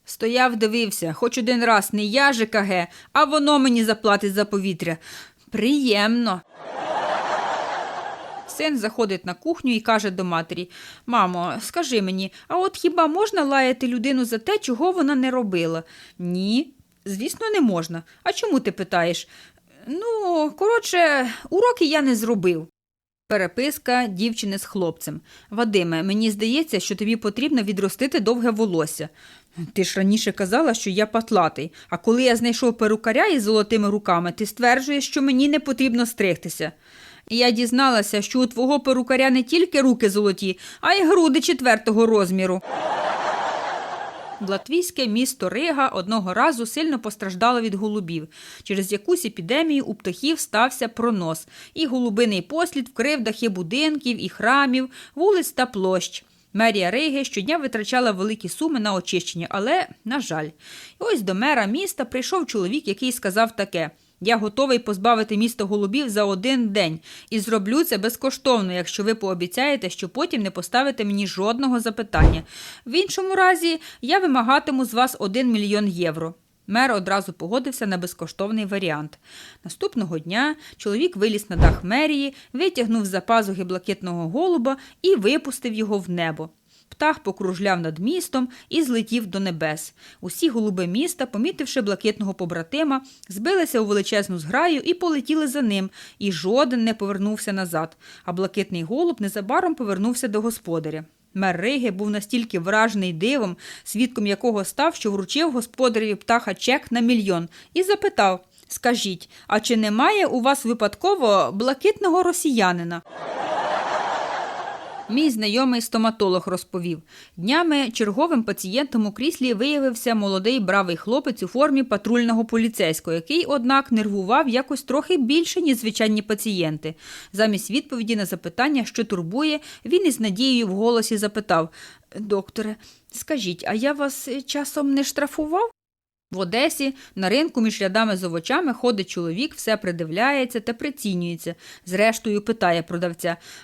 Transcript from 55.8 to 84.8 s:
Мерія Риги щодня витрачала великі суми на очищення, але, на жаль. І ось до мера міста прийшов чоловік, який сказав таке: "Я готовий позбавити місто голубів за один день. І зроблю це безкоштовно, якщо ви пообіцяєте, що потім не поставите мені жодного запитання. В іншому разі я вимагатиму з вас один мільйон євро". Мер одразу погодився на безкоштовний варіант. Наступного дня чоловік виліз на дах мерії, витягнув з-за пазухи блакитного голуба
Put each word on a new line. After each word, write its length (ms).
Мерія 380
Риги 320
щодня 340
витрачала 540
великі 380
суми 300
на 140
очищення, 560
але, 380
на 140
жаль. 260
І 60
ось 220
до 140
мера 300
міста 400
прийшов 400
чоловік, 420
який 240
сказав 440
таке: 360
"Я 160
готовий 420
позбавити 580
місто 300
голубів 420
за 140
один 460
день. 300
І 100
зроблю 440
це 140
безкоштовно, 760
якщо 300
ви 120
пообіцяєте, 760
що 200
потім 320
не 100
поставите 540
мені 220
жодного 520
запитання. 640
В 60
іншому 440
разі 460
я 180
вимагатиму 640
з 80
вас 260
один 320
мільйон 360
євро". 460
Мер 200
одразу 420
погодився 540
на 100
безкоштовний 680
варіант. 540
Наступного 560
дня 360
чоловік 380
виліз 340
на 60
дах 280
мерії, 500
витягнув 520
з-за 160
пазухи 420
блакитного 640
голуба 480